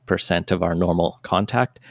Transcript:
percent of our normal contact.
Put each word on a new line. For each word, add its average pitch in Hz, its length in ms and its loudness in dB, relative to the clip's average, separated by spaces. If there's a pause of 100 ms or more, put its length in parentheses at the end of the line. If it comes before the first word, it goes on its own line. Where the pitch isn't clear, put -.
percent 87 460 -2
of 90 100 0
our 85 140 0
normal 85 460 0
contact. 117 580 -2 (120)